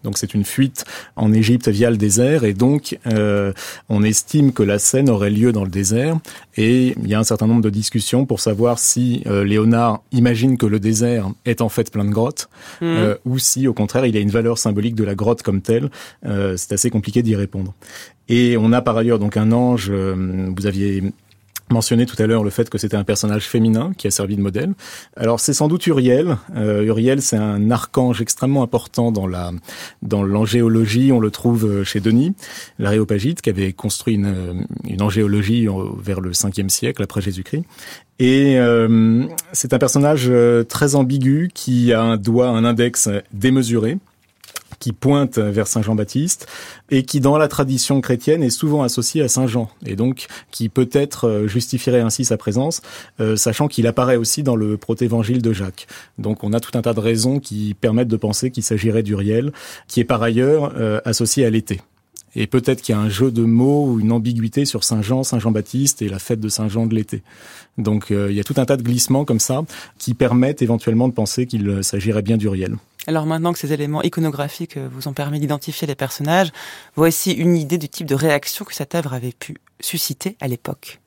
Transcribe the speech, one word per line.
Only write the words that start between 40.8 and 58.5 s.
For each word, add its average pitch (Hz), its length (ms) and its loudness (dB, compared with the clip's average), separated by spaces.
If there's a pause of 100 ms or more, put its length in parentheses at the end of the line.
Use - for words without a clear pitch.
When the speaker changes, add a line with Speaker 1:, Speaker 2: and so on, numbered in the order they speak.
Speaker 1:
ambigu 139 580 2
qui 123 420 2
a 113 100 2
un 113 140 2
doigt, 117 320 2
un 113 140 2
index 120 460 2 (240)
démesuré, 117 640 2 (840)
qui 117 140 -4
pointe 135 460 0
vers 104 280 0
Saint 113 140 -2
Jean-Baptiste 110 640 -2 (440)
et 131 120 2
qui, 143 180 -2
dans 139 160 4
la 151 100 4
tradition 135 540 0
chrétienne, 151 420 0
est 123 60 2
souvent 147 340 0
associé 123 400 -2
à 127 60 0
Saint 131 180 0
Jean 113 220 -2 (160)
et 101 100 -6
donc 123 320 -2 (240)
qui 113 180 -4
peut-être, 135 580 0
euh, 107 200 0
justifierait 120 540 0
ainsi 117 240 -2
sa 110 120 0
présence, 131 440 -2 (380)
euh, 110 180 0
sachant 120 300 0
qu'il 117 200 0
apparaît 123 300 2
aussi 117 260 -2
dans 127 140 2
le 107 200 0
protévangile 117 640 0
de 113 120 2
Jacques. 95 340 -8 (320)
Donc 104 240 -4
on 104 100 -2
a 117 60 2
tout - 180 -6
un 113 40 0
tas 117 120 0
de 110 60 -2
raisons 117 400 0
qui 104 340 -6
permettent 117 360 0
de 113 80 0
penser 110 340 -2